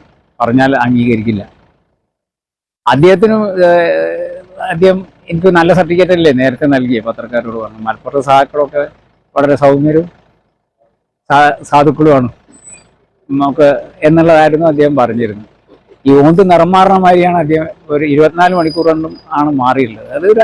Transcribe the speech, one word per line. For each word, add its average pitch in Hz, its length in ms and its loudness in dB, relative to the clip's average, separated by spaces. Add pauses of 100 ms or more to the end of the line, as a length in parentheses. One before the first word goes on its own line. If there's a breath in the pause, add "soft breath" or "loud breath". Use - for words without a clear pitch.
(400)
പറഞ്ഞാൽ 131 360 0
അംഗീകരിക്കില്ല. 120 680 -2 (1400)
അദ്ദേഹത്തിനും, 185 560 2 (220)
ഏഹ്, 170 760 -2 (300)
അദ്ദേഹം 185 300 0 (300)
എനിക്ക് 175 180 -2
നല്ല 170 260 2
സർട്ടിഫിക്കറ്റ് 175 380 0
അല്ലേ 170 200 2
നേരത്തെ 127 340 -2
നൽകിയ 127 340 0
പത്രക്കാരോട് 113 580 -8
പറഞ്ഞു. 110 220 -14
മലപ്പുറത്തെ 113 420 -8
സഹാക്കളൊക്കെ 143 640 -2 (520)
വളരെ 143 200 0
സൗമ്യരും 143 500 0 (1200)
സാ-, 147 340 2
സാധുക്കളുമാണ് 143 680 2 (1000)
നമുക്ക് 139 380 0 (360)
എന്നുള്ളതായിരുന്നു 156 640 2
അദ്ദേഹം 147 280 0
പറഞ്ഞിരുന്നത്. 113 520 -4 (580)
ഈ 135 140 4
ഓന്ത് 165 220 4 (100)
നിറം 165 200 2
മാറുന്ന 190 260 2
മാതിരിയാണ് 180 400 2
അദ്ദേഹം 156 300 -2 (220)
ഒരു 147 160 -2
ഇരുപത്തിനാല് 156 500 2
മണിക്കൂർ 165 300 -2
കൊണ്ടും 160 280 -2 (180)
ആണ് 151 180 -2
മാറിയിട്ടുള്ളത്. 123 640 -2
അതൊരു 190 320 0